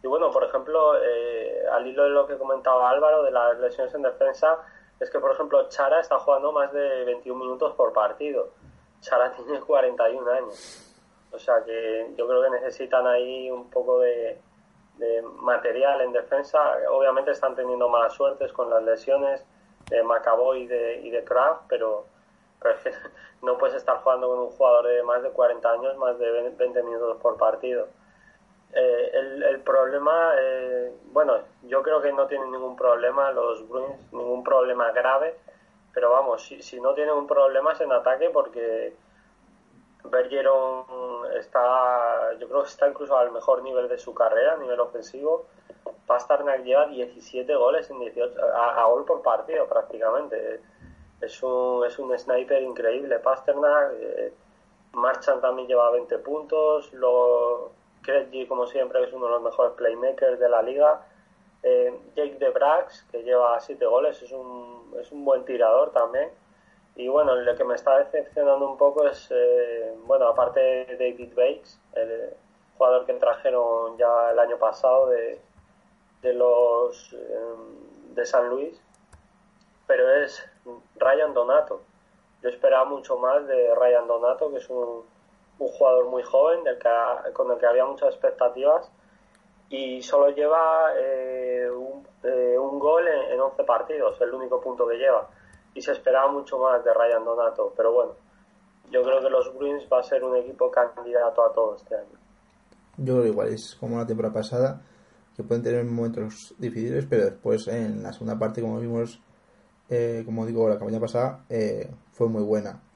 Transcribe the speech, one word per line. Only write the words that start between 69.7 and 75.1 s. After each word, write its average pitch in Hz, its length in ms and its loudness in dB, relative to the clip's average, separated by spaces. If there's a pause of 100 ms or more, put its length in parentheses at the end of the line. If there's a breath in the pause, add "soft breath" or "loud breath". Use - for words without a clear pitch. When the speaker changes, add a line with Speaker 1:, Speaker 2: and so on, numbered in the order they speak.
Speaker 1:
bueno, 131 220 4
aparte 123 320 2
de 127 360 0
David 123 380 -6
Bates, 131 460 -2 (140)
el 113 360 -6 (480)
jugador 127 280 4
que 127 80 -2
trajeron 117 840 -2
ya 117 320 2
el 117 80 0
año 120 180 2
pasado 131 520 2
de, 117 320 -2 (840)